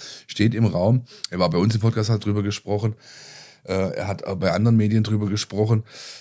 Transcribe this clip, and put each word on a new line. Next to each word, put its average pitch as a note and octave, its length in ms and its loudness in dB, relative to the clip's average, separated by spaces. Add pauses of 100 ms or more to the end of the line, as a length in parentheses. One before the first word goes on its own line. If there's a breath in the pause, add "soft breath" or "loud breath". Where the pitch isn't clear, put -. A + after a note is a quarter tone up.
(260 loud breath)
steht - 280 2
im A2 120 2
Raum. A2 380 2 (260 loud breath)
Er F2+ 80 -6
war F2+ 100 2
bei D#2+ 80 0
uns G#2 180 2
im G#2+ 60 0
Podcast, A2 300 0
hat G#2+ 140 0
drüber G#2 180 -2
gesprochen. G#2 520 -4 (680 loud breath)
Äh, F#2+ 320 -2
er F#2+ 120 -6
hat - 160 -6
auch G2 120 -4
bei F2+ 160 0
anderen A2 240 4
Medien G#2+ 260 4
drüber G#2 260 0
gesprochen. G#2+ 540 0 (380 loud breath)